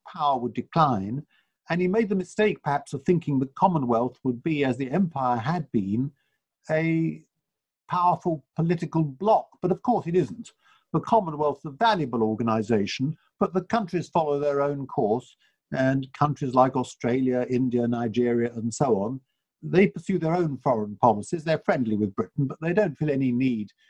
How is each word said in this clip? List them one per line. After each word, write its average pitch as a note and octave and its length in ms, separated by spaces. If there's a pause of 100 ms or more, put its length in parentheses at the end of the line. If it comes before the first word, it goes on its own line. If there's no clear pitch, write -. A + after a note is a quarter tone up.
(100)
power D3 280
would A#2 160
decline. B2 680 (460)
And E3+ 120
he F#3 80
made G#3+ 200
the G3+ 60
mistake, F#3+ 480
perhaps, C#3+ 320
of C3+ 80
thinking D#3+ 360
the C3+ 160
Commonwealth B2+ 720
would B2+ 180
be, D3+ 220
as B2 140
the C3 120
Empire C#3 460
had C#3+ 360
been, A2+ 380 (600)
a D#3+ 520 (680)
powerful F3 540 (120)
political E3 480
bloc. D#3 440 (120)
But - 120
of - 100
course A3+ 240
it E3+ 100
isn't. C3+ 360 (420)
The D#3 60
Commonwealth D3+ 580
is - 80
a D3+ 40
valuable C#3 520
organisation, A2 920 (240)
but F#3+ 140
the F3+ 120
countries F#3+ 440
follow D3 300
their C#3+ 240
own C#3+ 240
course, A#2+ 500 (400)
and C3 380
countries C#3+ 400
like C3 220
Australia, B2 760
India, A#2+ 360
Nigeria, A#2+ 680
and A#2 180
so A#2 300
on, C3 180 (420)
they E3 260
pursue F#3 300
their D#3+ 160
own D#3+ 220
foreign G#2+ 400
policies. A#2+ 480
They're D#3+ 140
friendly B2 380
with G2+ 180
Britain, - 320
but C3 160
they E3 100
don't F3+ 240
feel D3+ 140
any C3+ 220
need A#2+ 360 (220)